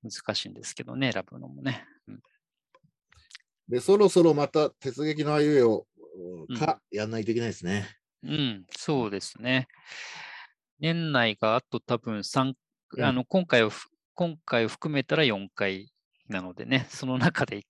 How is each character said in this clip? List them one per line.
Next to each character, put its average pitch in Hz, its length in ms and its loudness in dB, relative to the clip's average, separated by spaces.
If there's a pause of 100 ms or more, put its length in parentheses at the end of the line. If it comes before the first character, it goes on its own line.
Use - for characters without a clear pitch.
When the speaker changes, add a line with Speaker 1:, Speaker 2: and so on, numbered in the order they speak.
Speaker 1:
難 - 300 -6
し - 100 -6
い 101 60 -14
ん 98 40 -16
で 110 80 -18
す - 140 -14
け - 80 -12
ど 120 100 -14
ね、 131 160 -2
選 98 160 -4
ぶ - 140 -18
の 131 80 -18
も 139 140 -16
ね。 135 220 -6 (220)
う 107 60 -18
ん。 - 100 -20 (1500)
Speaker 2:
で、 120 120 0
そ 190 160 6
ろ 208 120 8
そ 175 140 6
ろ 165 120 8
ま 147 140 0
た 151 220 2
鉄 131 340 -8
撃 151 200 -2
の 151 100 0
あ 151 60 4
い 147 80 6
う 151 80 6
え 131 60 8
お、 113 240 4 (640)
Speaker 1:
う - 40 -6
ん。 123 40 -6
Speaker 2:
か、 160 240 0 (100)
や 107 160 -4
ん 110 40 -6
な 113 80 -4
い 107 60 -4
と 107 60 -4
い 110 40 2
け 117 60 0
な 117 60 -2
い 110 40 -4
で - 40 -6
す - 100 -16
ね。 95 240 -2 (360)
Speaker 1:
う - 40 -10
ん、 123 380 -4 (100)
そ 131 320 -2
う - 20 -4
で 98 100 -6
す - 200 -14
ね。 127 280 0 (1120)
年 165 320 0
内 117 280 4
が 110 160 2
あ 127 40 2
と - 200 -6
多 123 180 -2
分 107 260 -6
三、 131 300 0 (420)
Speaker 2:
う 131 40 -4
ん。 127 40 0
Speaker 1:
あ 139 80 2
の、 127 120 -2
今 - 200 0
回 123 200 4
を 107 60 0
ふ-、 - 180 -16 (260)
今 165 300 -4
回 117 200 0
を 110 40 -2
含 - 240 -6
め 139 120 0
た - 120 -2
ら 156 80 4
四 101 300 -2
回 98 380 -4 (360)
な 92 140 -6
の 90 120 -12
で 120 100 -12
ね、 123 260 0
そ - 160 -10
の 127 120 -2
中 143 280 2
で - 100 -10
一 104 140 -12